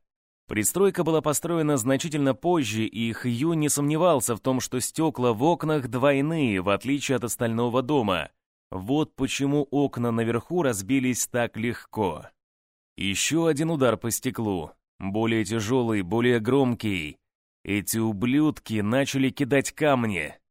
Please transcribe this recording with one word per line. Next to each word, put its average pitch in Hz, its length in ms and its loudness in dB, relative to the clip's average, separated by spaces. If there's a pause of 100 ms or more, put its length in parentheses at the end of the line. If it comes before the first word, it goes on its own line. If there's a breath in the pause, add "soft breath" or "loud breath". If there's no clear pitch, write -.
(480)
Пристройка 175 560 0
была 156 180 2
построена 151 560 0
значительно 135 560 0
позже, 117 520 0
и 113 280 -2
Хью 127 400 -2
не 151 160 2
сомневался 147 680 2
в 98 60 -8
том, 131 180 0
что 123 220 -4
стекла 123 500 0
в 110 120 -2
окнах 156 440 0
двойные, 135 720 2
в 92 80 0
отличие 131 460 0
от 120 80 -2
остального 117 580 0
дома. 113 500 0 (380)
Вот 123 460 -2
почему 139 560 0
окна 127 400 0
наверху 117 500 0
разбились 127 680 0
так 120 300 -4
легко. 110 680 -4 (720)
Еще 117 480 0
один 160 240 2
удар 131 280 2
по 117 140 -6
стеклу. 104 600 -4 (280)
Более 110 460 0
тяжелый, 113 580 0
более 117 360 2
громкий. 110 800 0 (460)
Эти 98 340 -2
ублюдки 113 840 0
начали 131 480 0
кидать 135 420 0
камни. 117 680 0 (140)